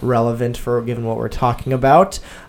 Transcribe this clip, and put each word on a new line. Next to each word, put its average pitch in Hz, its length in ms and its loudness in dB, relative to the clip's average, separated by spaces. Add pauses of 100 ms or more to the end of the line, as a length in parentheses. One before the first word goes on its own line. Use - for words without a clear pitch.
relevant 120 560 0
for 120 240 0
given 117 240 -4
what 113 120 -2
we're 113 120 -4
talking 123 420 -2
about. 139 480 4 (300)